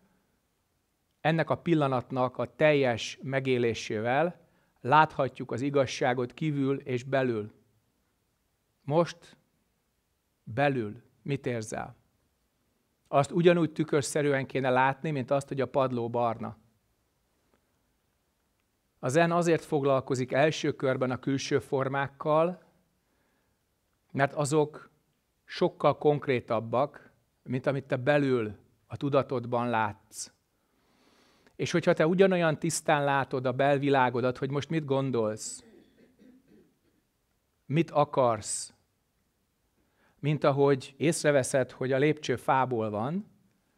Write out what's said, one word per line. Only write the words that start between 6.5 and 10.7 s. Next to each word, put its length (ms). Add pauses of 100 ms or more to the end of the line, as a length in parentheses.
és 240
belül. 480 (1300)
Most 560 (1040)
belül 580 (200)